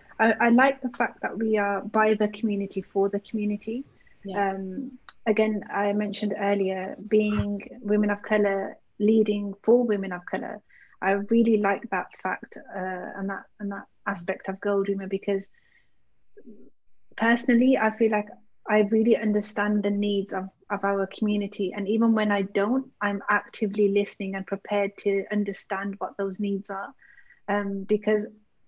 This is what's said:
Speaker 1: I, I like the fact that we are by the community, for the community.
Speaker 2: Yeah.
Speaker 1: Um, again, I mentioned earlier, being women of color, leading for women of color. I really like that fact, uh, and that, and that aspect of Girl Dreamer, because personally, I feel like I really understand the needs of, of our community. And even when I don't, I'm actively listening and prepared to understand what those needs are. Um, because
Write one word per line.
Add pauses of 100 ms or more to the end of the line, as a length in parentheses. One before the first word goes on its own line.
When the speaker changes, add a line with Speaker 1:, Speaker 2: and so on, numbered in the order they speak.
(180)
Speaker 1:
I,
I
like
the
fact
that
we
are
by
the
community,
for
the
community. (400)
Speaker 2:
Yeah.
Speaker 1:
Um, (340)
again, (100)
I
mentioned
earlier, (120)
being (200)
women
of
color, (220)
leading
for
women
of
color. (400)
I
really
like
that (160)
fact,
uh, (100)
and
that, (160)
and
that (220)
aspect
of
Girl
Dreamer,
because (1700)
personally,
I
feel
like (420)
I (100)
really
understand
the
needs
of, (220)
of
our
community.
And
even
when
I
don't, (140)
I'm
actively
listening
and
prepared
to
understand
what
those
needs
are. (540)
Um,
because (420)